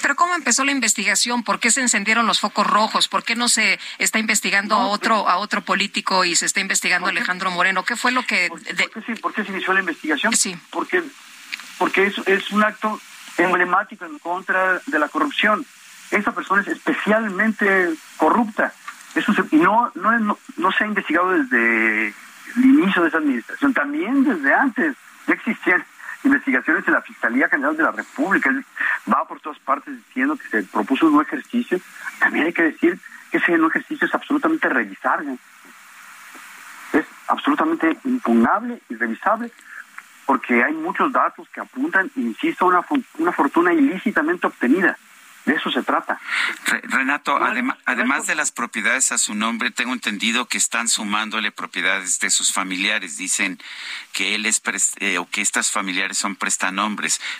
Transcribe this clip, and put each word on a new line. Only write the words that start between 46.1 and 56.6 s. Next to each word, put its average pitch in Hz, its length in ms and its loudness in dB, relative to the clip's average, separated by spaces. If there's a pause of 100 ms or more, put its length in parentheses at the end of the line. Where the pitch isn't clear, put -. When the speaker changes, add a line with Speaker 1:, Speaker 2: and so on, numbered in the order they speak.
Speaker 3:
Re-, 113 180 -2
Renato, 135 520 0
Speaker 2:
No, - 80 2
Speaker 3:
adema-, 123 300 0
Speaker 2:
no, - 120 -16
Speaker 3:
además 123 320 0
Speaker 2:
no. 156 80 -6
Speaker 3:
de 175 100 -2
las 151 160 -2
propiedades 120 580 -2
a 120 80 -2
su - 160 -2
nombre, 113 380 -2
tengo 123 200 -4
entendido 113 540 -2
que - 100 -4
están 117 300 -2
sumándole 107 640 -2
propiedades 92 720 -2
de 98 100 -2
sus - 220 0
familiares. 95 640 -4
Dicen 92 440 -4 (520)
que 98 240 -2
él 107 100 -4
es 110 140 0
pres-, - 400 -4
eh, 95 180 0
o 90 100 -6
que - 120 -6
estas 110 320 -2
familiares 98 440 -2
son 98 200 -4
prestanombres. 98 840 -2 (200)